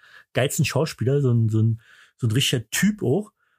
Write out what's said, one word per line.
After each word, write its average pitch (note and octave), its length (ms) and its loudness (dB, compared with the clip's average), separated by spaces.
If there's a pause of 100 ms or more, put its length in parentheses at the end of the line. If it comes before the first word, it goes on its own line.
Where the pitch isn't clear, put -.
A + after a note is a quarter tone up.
(340)
geilsten C#3+ 320 0
Schauspieler, C#3 560 -2
so B2+ 100 2
ein, A2+ 180 2
so A2 120 2
ein, A2+ 200 0 (360)
so A#2+ 100 -4
ein G#2+ 40 0
richtiger B2 380 -2
Typ G#3 340 0
auch. D#3 280 -2 (280)